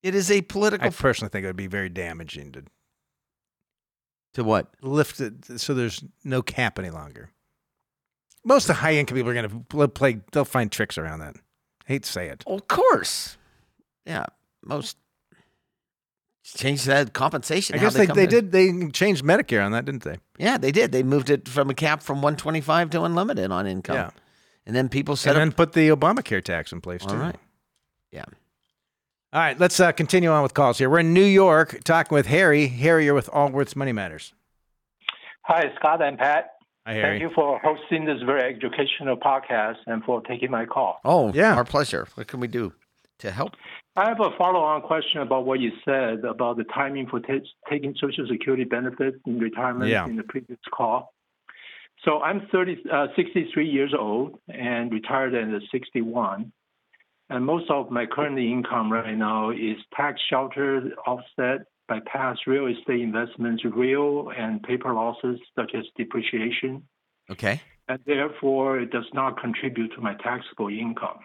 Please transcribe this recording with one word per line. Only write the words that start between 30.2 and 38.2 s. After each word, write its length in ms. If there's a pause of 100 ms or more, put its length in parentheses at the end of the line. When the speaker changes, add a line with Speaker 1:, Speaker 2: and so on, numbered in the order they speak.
Speaker 2:
on 140
with 100
calls 240
here. 120
We're 100
in 140
New 100
York 640
talking 300
with 120
Harry. 400
Harry, 380
you're 80
with 180
Allworth's 460
Money 160
Matters. 400 (1120)
Speaker 3:
Hi, 340
Scott 240
and 160
Pat. 340 (340)
Speaker 2:
Hi, 80
Harry. 260
Speaker 3:
Thank 100
you 60
for 240
hosting 460
this 200